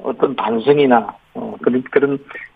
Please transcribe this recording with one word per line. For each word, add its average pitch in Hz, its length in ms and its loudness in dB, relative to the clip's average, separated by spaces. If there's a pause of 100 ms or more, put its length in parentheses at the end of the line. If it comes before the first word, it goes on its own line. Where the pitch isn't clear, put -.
어떤 135 320 -2
반성이나, 117 800 2 (200)
어, 110 260 -10
그런, 127 220 0
그런 139 360 0 (360)